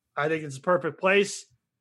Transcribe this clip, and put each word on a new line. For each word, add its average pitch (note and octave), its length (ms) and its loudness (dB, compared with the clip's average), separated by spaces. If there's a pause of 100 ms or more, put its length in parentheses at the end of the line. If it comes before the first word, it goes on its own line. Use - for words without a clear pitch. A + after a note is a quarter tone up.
(160)
I C#3+ 120 -2
think D#3+ 160 -2
it's C#3 140 -12
a - 40 -20
perfect F3 380 0
place. G3 460 2 (340)